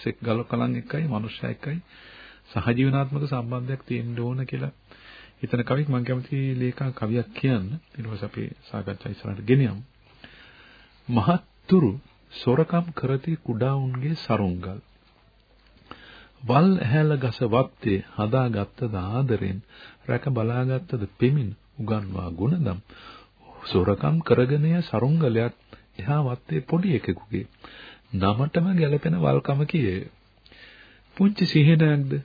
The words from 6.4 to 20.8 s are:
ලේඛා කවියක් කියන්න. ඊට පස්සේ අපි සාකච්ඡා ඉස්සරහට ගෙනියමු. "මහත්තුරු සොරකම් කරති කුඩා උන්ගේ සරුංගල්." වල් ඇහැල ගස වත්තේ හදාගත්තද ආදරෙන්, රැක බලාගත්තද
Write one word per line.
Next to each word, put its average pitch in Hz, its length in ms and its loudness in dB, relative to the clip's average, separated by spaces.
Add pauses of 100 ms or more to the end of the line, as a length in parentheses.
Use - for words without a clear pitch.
ලේඛා 127 380 -2
කවියක් 117 400 -2
කියන්න. 123 340 0 (240)
ඊට 120 180 -12
පස්සේ 104 200 -8
අපි 107 160 -8 (180)
සාකච්ඡා 98 500 -8
ඉස්සරහට 101 300 -10
ගෙනියමු. 113 400 2 (1300)
"මහත්තුරු 127 840 2 (420)
සොරකම් 160 580 2
කරති 135 440 -2
කුඩා 127 400 -2
උන්ගේ 135 400 -2
සරුංගල්." 92 640 -2 (1600)
වල් 135 340 6
ඇහැල 156 400 2
ගස 127 240 -2
වත්තේ 113 680 0
හදාගත්තද 110 840 -2
ආදරෙන්, 101 640 -2 (460)
රැක 120 240 -2
බලාගත්තද 123 720 -2 (140)